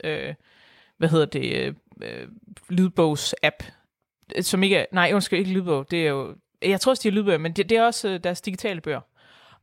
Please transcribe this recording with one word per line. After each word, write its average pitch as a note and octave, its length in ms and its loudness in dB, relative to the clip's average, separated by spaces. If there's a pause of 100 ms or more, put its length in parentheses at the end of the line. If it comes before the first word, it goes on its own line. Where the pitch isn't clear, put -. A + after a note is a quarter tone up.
øh, D3+ 300 -6 (640)
hvad E3 120 2
hedder D#3 160 4
det, C#3 500 -2 (260)
øh, A#1+ 260 -12 (420)
lydbogs-app, E3+ 960 0 (760)
som F#3 220 2
ikke F#3+ 140 4
er, - 140 0
nej, F3 220 2
undskyld, F#3 260 0
ikke F#3+ 120 -2
lydbog, F3 400 -2
det E3+ 140 0
er D3+ 40 2
jo, C3+ 260 -4 (260)
jeg F#3+ 200 0
tror B3+ 100 2
også, B3+ 120 0
de A3+ 40 2
er G#3 40 2
lydbøger, G3 260 2
men E3 160 -2
det, F#3 160 -2
det A3+ 80 4
er A3+ 80 6
også, A#3 240 0
øh, F#3 140 -4
deres F3+ 180 -4
digitale F#3+ 400 -6
bøger. C#3 200 -6 (600)